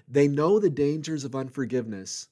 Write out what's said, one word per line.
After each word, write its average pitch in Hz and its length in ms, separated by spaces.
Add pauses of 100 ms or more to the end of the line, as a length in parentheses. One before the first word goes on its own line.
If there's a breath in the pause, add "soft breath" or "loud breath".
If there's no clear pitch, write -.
They 143 200
know 151 300
the 202 140
dangers 147 520
of 135 120
unforgiveness 123 960